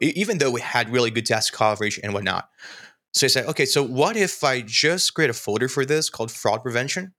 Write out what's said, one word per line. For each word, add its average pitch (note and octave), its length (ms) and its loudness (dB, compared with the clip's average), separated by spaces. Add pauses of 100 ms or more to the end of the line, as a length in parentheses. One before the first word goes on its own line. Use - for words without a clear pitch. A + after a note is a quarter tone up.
e-, D3+ 160 2
even G3+ 220 0
though C#3+ 120 2
we A#2+ 100 0
had A#2 280 0
really A#2 220 2
good A2 160 -2
test A2 260 0
coverage G#2+ 500 2
and G#2 120 -4
whatnot. F#2+ 340 -2 (640)
So - 140 2
I - 20 6
said, A#2+ 180 2
Okay, D3+ 200 0
so C#3+ 160 2
what C#3 340 2
if G3 260 -2
I C3 200 0
just D3 500 0
create D#3 180 2
a A#2 40 -2
folder A2 340 -2
for C3+ 160 -2
this D3+ 240 0
called A2+ 220 -8
fraud A2 320 -2
prevention C3+ 560 -4